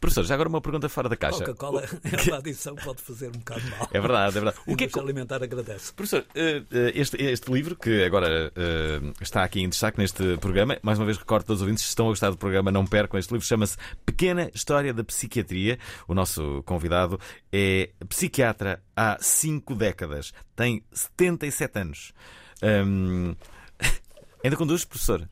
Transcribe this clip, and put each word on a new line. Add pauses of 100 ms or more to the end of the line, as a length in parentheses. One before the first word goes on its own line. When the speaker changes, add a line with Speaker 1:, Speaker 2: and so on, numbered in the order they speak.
Speaker 1:
Professor,
já
agora
uma
pergunta
fora
da
caixa.
Speaker 2:
Coca-Cola
Speaker 1:
O
Speaker 2:
é
uma
adição
que
pode
fazer
um
bocado
mal.
Speaker 1:
É
verdade,
é
verdade.
O
Speaker 2:
A
Speaker 1:
que
é
que
Speaker 2:
indústria
alimentar
agradece.
Speaker 1:
Professor, (100)
eh,
eh,
este,
este
livro
que
agora,
eh, (220)
está
aqui
em
destaque
neste
programa,
mais
uma
vez
recordo
a
todos
os
ouvintes,
se
estão
a
gostar
do
programa,
não
percam
este
livro,
chama-se (280)
Pequena
História
da
Psiquiatria. (300)
O
nosso
convidado (360)
é (180)
psiquiatra (140)
há
cinco
décadas, (240)
tem
setenta
e
sete
anos. (500)
Ahm, (460)
<laughs>
ainda
conduz,
professor?